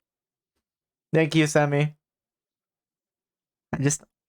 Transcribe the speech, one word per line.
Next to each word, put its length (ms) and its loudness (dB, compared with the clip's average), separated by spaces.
Thank 220 0
you, 120 4
Sammy. 480 0
I 40 -6
just, 260 -2